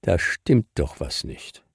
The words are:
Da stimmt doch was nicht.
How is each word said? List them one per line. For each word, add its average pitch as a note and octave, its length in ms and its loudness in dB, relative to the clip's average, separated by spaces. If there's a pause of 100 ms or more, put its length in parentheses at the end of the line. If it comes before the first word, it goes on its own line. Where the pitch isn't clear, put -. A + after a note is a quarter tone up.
Da F2+ 180 2
stimmt - 560 2
doch - 240 -2
was - 240 -6
nicht. - 400 -16 (120)